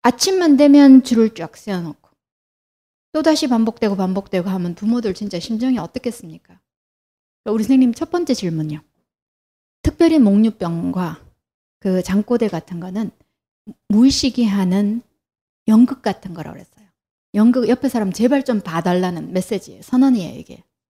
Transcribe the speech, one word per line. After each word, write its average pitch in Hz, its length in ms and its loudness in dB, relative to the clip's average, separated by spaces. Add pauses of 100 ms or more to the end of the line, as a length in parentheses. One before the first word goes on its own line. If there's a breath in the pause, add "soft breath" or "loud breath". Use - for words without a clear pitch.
아침만 311 560 2
되면 277 460 8
줄을 220 300 0
쫙 160 220 -14
세워놓고. 170 540 -12 (1000)
또다시 311 360 0
반복되고 226 480 -2
반복되고 190 540 -4
하면 175 260 -6
부모들 226 380 -4
진짜 196 260 -10
심정이 233 380 -4
어떻겠습니까? 180 800 -12 (840)
우리 214 180 -2
선생님 254 300 2
첫 320 160 -8
번째 349 240 -2
질문이요. 156 460 -6 (1040)
특별히 320 340 2
목류병과 180 1080 0 (560)
그 185 220 -2
장꼬대 208 460 -2
같은 170 320 -10
거는 185 320 -8 (800)
무의식이 240 560 2
하는 202 560 -2 (640)
연극 240 340 4
같은 190 320 -8
거라고 160 220 -16
그랬어요. - 320 -20 (480)
연극, 233 320 2
옆에 254 220 0
사람 208 240 -4
제발 254 320 0
좀 214 160 -2
봐달라는 175 720 -4
메시지예요. 185 480 -8
선언이에요, 254 580 0
이게. - 240 -20 (260)